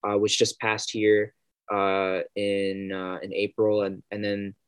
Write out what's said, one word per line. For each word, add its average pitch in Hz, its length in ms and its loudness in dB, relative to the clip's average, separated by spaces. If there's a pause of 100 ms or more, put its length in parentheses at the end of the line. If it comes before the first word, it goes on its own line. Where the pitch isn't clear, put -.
uh, 104 140 0
which 104 200 2
just - 220 2
passed 110 320 -2
here, 107 420 2 (380)
uh, 98 480 0 (160)
in, 98 560 -2
uh, 92 320 -6
in 95 100 -10
April. 104 500 2
And, 98 280 -4
and 104 120 -6
then 101 320 -4 (120)